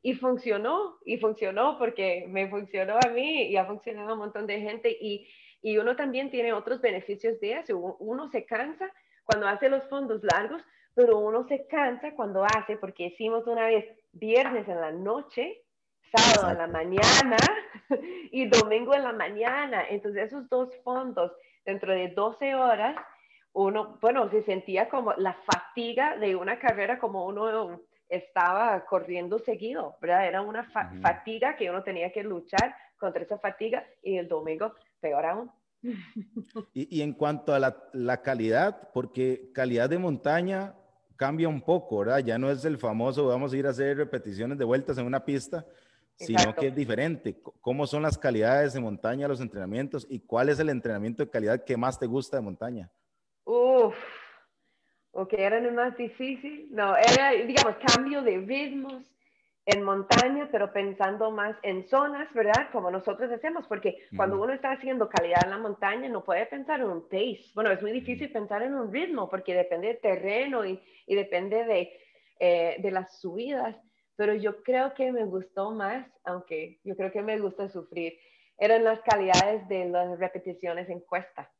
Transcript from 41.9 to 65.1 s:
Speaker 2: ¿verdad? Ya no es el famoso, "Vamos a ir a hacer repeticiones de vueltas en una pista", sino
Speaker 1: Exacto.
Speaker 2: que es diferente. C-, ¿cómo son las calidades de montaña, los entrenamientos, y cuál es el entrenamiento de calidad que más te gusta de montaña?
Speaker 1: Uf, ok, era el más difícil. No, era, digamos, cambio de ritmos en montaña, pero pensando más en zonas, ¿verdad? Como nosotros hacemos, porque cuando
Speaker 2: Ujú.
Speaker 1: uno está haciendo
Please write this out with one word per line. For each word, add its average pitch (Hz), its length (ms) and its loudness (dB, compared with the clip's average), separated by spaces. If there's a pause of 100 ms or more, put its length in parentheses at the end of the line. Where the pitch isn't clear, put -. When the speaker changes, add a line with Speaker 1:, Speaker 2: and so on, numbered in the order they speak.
Speaker 2:
¿verdad? 117 220 2
Ya 117 180 0
no 135 120 0
es 127 140 -2
el 131 140 0
famoso, 123 480 0
"Vamos 127 260 0
a 135 40 -2
ir 139 100 0
a 139 40 2
hacer 139 260 0
repeticiones 123 640 -4
de 131 60 0
vueltas 131 340 0
en 123 80 -2
una 131 180 -2
pista", 147 420 -4 (500)
sino 113 220 2
Speaker 1:
Exacto. 104 220 4
Speaker 2:
que 139 80 2
es 131 60 -2
diferente. 131 580 -2
C-, - 100 -14 (180)
¿cómo 135 260 -2
son 147 160 -2
las 151 160 0
calidades 127 560 4
de 135 60 -4
montaña, 117 480 -2
los 131 120 -2
entrenamientos, 117 680 -6
y 127 120 -8
cuál 123 280 2
es 143 120 4
el 156 80 2
entrenamiento 117 560 -2
de - 60 -8
calidad 113 340 0
que 127 120 -2
más 123 220 0
te 127 80 -2
gusta 131 300 -2
de 123 60 -2
montaña? 104 480 -10 (540)
Speaker 1:
Uf, 240 500 6 (1160)
ok, 190 220 -4
era 196 240 2
el 240 140 0
más 247 240 0
difícil. 262 760 -8
No, 202 260 2
era, 269 360 8
digamos, 226 440 2 (100)
cambio 269 360 2
de 202 160 2
ritmos 269 640 -6 (640)
en 202 160 2
montaña, 240 680 2
pero 202 220 0
pensando 202 580 -2
más 214 320 -4
en 185 240 -4
zonas, 285 460 0
¿verdad? 226 400 4
Como 180 180 -2
nosotros 202 400 -4
hacemos, 302 360 -6
porque 202 320 -2 (180)
cuando 196 200 0
Speaker 2:
Ujú. 202 80 0
Speaker 1:
uno 262 100 0
está 269 180 -2
haciendo 262 380 -2